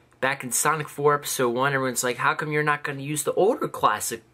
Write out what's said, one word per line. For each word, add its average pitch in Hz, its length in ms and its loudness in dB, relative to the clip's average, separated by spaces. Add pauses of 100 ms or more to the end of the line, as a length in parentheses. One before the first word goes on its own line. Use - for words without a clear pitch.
(220)
back 135 220 -2
in 123 80 -8
Sonic 151 360 0
four 147 260 4
Episode 139 360 0
one, 131 240 0
everyone's 131 300 -2
like, 123 140 0
"How 135 160 2
come 156 180 -4
you're 151 120 0
not 147 200 0
gonna 139 180 -6
use 147 220 -4
the - 100 0
older 202 340 2
classic 110 560 -2 (100)